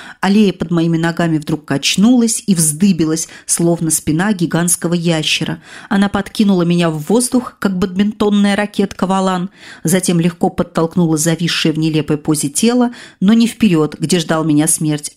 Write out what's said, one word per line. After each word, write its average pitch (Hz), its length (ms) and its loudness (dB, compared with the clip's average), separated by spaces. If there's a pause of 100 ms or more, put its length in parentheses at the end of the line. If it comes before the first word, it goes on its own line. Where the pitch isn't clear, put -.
(200)
Аллея 202 320 4
под 170 200 -6
моими 165 260 2
ногами 165 400 0
вдруг 151 260 -4
качнулась 226 840 0
и 196 80 4
вздыбилась, 160 720 0 (180)
словно 170 460 0
спина 175 420 0
гигантского 175 640 -2
ящера. 160 640 -2 (280)
Она 202 200 2
подкинула 196 540 0
меня 170 260 2
в 156 80 -4
воздух, 240 640 -2
как 190 180 -2
бадминтонная 202 800 0
ракетка 202 500 -2
"Валан", 190 460 -2 (320)
затем 175 360 0
легко 175 300 0
подтолкнула 165 680 -2
зависшее 160 560 -2
в 151 60 -2
нелепой 156 400 0
позе 151 320 -2
тело, 240 440 0 (260)
но 196 140 4
не 233 120 4
вперед, 170 540 2
где 160 180 0
ждал 160 260 0
меня 156 240 2
смерть, 151 500 -2